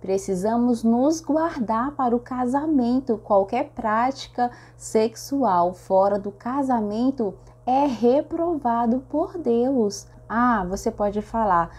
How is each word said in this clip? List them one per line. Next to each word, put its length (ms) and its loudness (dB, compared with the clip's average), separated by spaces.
precisamos 840 0
nos 380 2
guardar 760 -2
para 200 0
o 40 0
casamento. 960 -2
Qualquer 520 0
prática 840 -2
sexual 1000 0
fora 460 2
do 120 -8
casamento 1040 -2
é 200 2
reprovado 1120 2
por 280 -2
Deus. 680 0
Ah, 420 2
você 220 -4
pode 300 -2
falar, 580 0